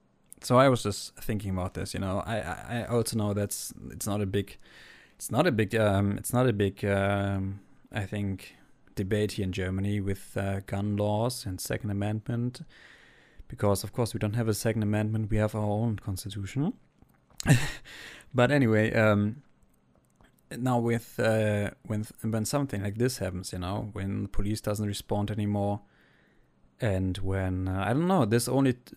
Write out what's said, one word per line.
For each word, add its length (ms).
So 160
I 120
was 140
just 340
thinking 340
about 240
this, 200
you 60
know. 260
I, 120
I, 420
I 60
also 300
know 180
that's, 380
it's 160
not 140
a 60
big, 300
it's 140
not 160
a 60
big, 240
um, 400
it's 160
not 160
a 40
big, 320
um, 760
I 140
think, 500
debate 380
here 120
in 80
Germany 480
with, 360
uh, 300
gun 300
laws 500
and 140
Second 300
Amendment, 720
because 360
of 80
course 220
we 40
don't 160
have 140
a 60
Second 280
Amendment, 480
we 60
have 180
our 80
own 360
constitution. 760
<laughs> 80
But 160
anyway, 440
um, 480
now 280
with, 420
uh, 500
when, 240
when 220
something 380
like 140
this 220
happens, 340
you 60
know, 340
when 300
the 60
police 320
doesn't 260
respond 440
anymore, 520
and 380
when, 500
uh, 180
I 60
don't 160
know, 160
this 240
only, 280